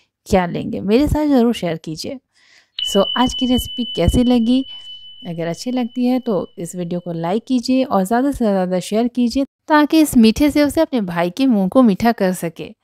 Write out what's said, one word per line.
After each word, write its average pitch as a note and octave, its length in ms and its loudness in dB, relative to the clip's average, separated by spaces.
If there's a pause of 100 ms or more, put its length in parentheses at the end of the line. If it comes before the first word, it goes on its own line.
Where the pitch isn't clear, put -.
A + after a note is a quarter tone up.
(260)
क्या F#3 200 2
लेंगे, D#3 340 -6
मेरे A#3+ 280 2
साथ D4+ 180 0
ज़रूर A#3+ 280 4
शेयर E3+ 220 -6
कीजिए। E3+ 440 -12 (720)
So, G3 100 4 (120)
आज B3 180 0
की C4 120 -4
रेसिपी A#3+ 380 -2
कैसी G3+ 400 0
लगी? B3 420 2 (600)
अगर E3 200 -8
अच्छी E3+ 240 -8
लगती B3 360 -2
है B3+ 140 0
तो G#3+ 380 -4
इस E3+ 180 -10
वीडियो F3 240 -6
को F3 120 -10
लाइक E3 320 -4
कीजिए B3+ 400 0
और G3 200 0
ज़्यादा B3 280 0
से C4 60 -8
ज़्यादा F#3 420 0
शेयर A3+ 280 -2
कीजिए B3 360 -2 (240)
ताकि D4+ 320 4
इस D4 160 2
मीठे A3+ 340 4
सेव D4 180 2
से E4 120 0
अपने C#4 200 0
भाई F3 300 -4
के C4+ 160 -2
मुंह G3+ 220 2
को C4 140 4
मीठा A3+ 300 4
कर F#3 200 0
सके। E3+ 500 -10